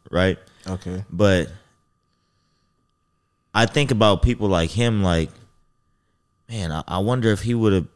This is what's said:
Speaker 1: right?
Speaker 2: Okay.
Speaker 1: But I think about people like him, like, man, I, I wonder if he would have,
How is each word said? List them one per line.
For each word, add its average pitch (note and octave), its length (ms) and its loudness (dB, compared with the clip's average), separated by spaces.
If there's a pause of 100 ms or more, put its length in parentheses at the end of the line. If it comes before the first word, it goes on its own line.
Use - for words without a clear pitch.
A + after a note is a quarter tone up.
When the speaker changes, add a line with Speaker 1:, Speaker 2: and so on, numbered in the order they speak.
(120)
Speaker 1:
right? F#2 260 0 (300)
Speaker 2:
Okay. F#2 420 -8
Speaker 1:
But F#2 400 2 (2000)
I A2+ 120 2
think C#3 260 0
about G#2+ 300 4
people A2 260 0
like E2+ 220 0
him, A2 340 -2
like, E2+ 260 0 (1200)
man, G2 220 -6
I, D#2 160 -6
I F2+ 120 -6
wonder A2+ 300 0
if G#2 120 0
he A#2+ 120 -2
would A2+ 200 2
have, F#2 220 0